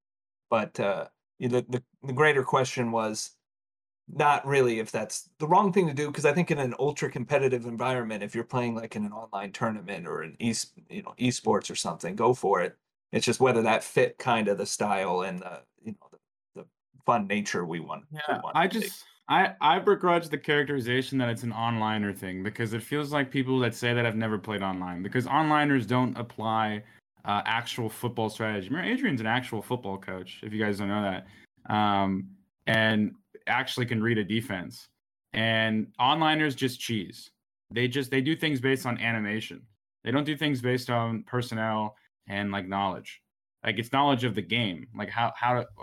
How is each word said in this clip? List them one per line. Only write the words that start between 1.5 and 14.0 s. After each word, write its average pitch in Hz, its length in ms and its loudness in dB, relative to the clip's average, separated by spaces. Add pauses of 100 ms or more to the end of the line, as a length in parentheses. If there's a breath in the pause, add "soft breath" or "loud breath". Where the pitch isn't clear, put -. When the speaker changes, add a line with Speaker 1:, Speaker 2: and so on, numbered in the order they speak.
Speaker 1:
the, 127 140 -4 (200)
the 139 100 -6
greater 143 300 4
question 127 480 0
was 110 420 -2 (760)
not 143 380 4
really 127 340 4
if 110 100 -6
that's - 380 -6 (100)
the 156 80 -4
wrong 185 260 6
thing 185 140 4
to 143 80 0
do, 147 160 -2
'cause 143 160 -2
I 147 60 6
think 170 180 2
in 151 80 2
an 127 200 -2
ultra 143 320 0
competitive 127 560 2
environment, 117 560 -2
if 104 120 -6
you're 117 100 -2
playing, 120 300 -2
like, 113 220 -8
in 107 80 -2
an 104 80 -6
online 101 400 -8
tournament 101 540 -4
or 78 160 -6
an 80 180 -12
es-, 113 320 -2 (180)
you 101 120 -10
know, - 160 -14
esports 110 520 0
or - 60 -8
something, 95 400 -6
go 117 180 4
for 98 260 2
it. 85 160 -4 (360)
It's 120 140 0
just 123 140 2
whether 123 220 6
that 110 220 2
fit - 340 0